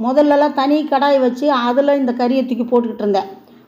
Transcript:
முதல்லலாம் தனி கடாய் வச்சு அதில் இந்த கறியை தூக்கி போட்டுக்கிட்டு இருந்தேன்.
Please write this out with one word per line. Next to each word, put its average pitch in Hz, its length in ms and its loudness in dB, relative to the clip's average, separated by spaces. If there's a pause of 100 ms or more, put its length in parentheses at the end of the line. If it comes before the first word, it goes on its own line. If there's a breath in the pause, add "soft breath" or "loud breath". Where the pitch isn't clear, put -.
முதல்லலாம் 294 480 2
தனி 285 320 0
கடாய் 277 360 2
வச்சு 254 300 0
அதில் 269 480 0
இந்த 247 140 -2
கறியை 247 340 -2
தூக்கி 240 180 -4
போட்டுக்கிட்டு 233 300 -2
இருந்தேன். 196 340 -2 (400 soft breath)